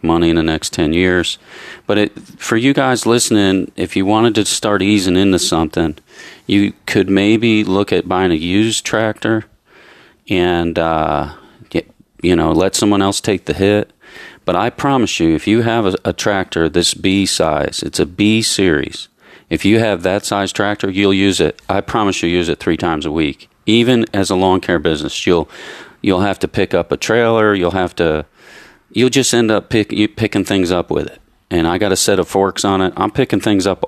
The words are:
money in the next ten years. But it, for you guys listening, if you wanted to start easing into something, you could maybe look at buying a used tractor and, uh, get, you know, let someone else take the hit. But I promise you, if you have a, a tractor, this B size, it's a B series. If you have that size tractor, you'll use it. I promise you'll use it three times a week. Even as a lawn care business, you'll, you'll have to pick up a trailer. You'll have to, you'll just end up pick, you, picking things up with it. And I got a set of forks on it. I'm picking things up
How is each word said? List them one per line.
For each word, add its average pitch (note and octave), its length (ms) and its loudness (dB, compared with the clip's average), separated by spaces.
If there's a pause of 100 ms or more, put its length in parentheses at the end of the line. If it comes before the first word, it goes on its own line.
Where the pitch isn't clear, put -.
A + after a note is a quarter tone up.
money E2+ 260 2
in E2 80 2
the E2 60 2
next D#2+ 320 -4
ten D#2+ 180 0
years. F2+ 460 0 (480)
But G2+ 100 0
it, G#2 220 0 (200)
for - 200 -2
you C3+ 160 2
guys C3 320 0
listening, G#2 680 2
if F2+ 200 -6
you F#2+ 80 2
wanted A2 300 2
to G#2 100 0
start G2+ 380 -2
easing F#2+ 340 2
into F#2+ 220 4
something, D#2+ 580 -2 (500)
you G2+ 280 2 (100)
could F#2+ 240 0
maybe G#2+ 560 2
look G2 260 0
at F2 180 0
buying F#2 240 2
a - 40 2
used G2 480 0
tractor A2 600 -2 (840)
and, F2 500 0
uh, D#2 560 -2 (360)
get, - 200 -6 (320)
you F2 140 2
know, D#2+ 160 0
let F2+ 220 2
someone G#2 280 0
else G2 180 -2
take G2+ 240 -2
the - 100 -4
hit. G2+ 380 0 (520)
But F2+ 120 -2
I A2 140 0
promise C3 500 -2
you, E2 140 2
if D2+ 120 -4
you A2+ 160 2
have A2+ 240 0
a, F#2 80 0 (100)
a F#2+ 80 0
tractor, F#2 560 -2
this E2+ 260 0
B G2 320 0
size, D2+ 580 -2
it's - 160 -4
a F#2 60 2
B G#2+ 360 0
series. F2+ 640 -2 (420)
If E2 140 -2
you A2 160 4
have G2+ 220 0
that F#2+ 220 0
size G2 280 -2
tractor, G2+ 380 -2
you'll G2 240 2
use G2 260 2
it. D#2 280 0
I G2 140 0
promise G2+ 400 -2
you'll E2+ 100 0
use F2 160 0
it D2+ 100 -4
three E2+ 180 -2
times D#2+ 280 -2
a D#2 80 -4
week. D#2+ 360 -4 (180)
Even A#2 480 2
as F#2+ 160 0
a G2 40 0
lawn F#2 260 2
care F2 180 0
business, D2+ 480 -4
you'll, E2+ 220 2 (520)
you'll F#2 220 0
have G2+ 180 -2
to - 80 -2
pick F#2+ 260 -2
up E2+ 160 -2
a - 60 0
trailer. A2+ 580 2
You'll F2 180 0
have F#2 240 -2
to, D#2 280 0 (640)
you'll B2 200 0
just C3 240 0
end A#2+ 160 2
up G#2 180 0
pick, G#2+ 240 0
you, G#2+ 160 0
picking G#2 360 -2
things F#2 280 0
up F2 180 -2
with D2+ 160 -2
it. - 140 -16 (300)
And E2 180 0
I F2 100 0
got G2+ 140 0
a F#2 40 2
set G2 220 2
of F2+ 100 -2
forks G2 360 -2
on G2 160 2
it. F#2 160 -2
I'm F#2+ 140 -2
picking A#2 300 -2
things G2 260 2
up F#2+ 220 -2